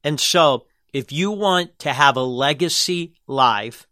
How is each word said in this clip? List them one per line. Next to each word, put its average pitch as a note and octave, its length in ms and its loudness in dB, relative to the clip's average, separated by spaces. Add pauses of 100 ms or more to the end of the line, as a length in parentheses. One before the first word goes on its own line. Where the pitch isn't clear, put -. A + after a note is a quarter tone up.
And D3 160 -4
so, D3 480 2 (280)
if C3+ 180 -6
you E3+ 180 -2
want F#3+ 500 -2
to D3 120 -4
have C#3 240 4
a C3 80 -2
legacy D#3 920 -4 (120)
life A#2 640 0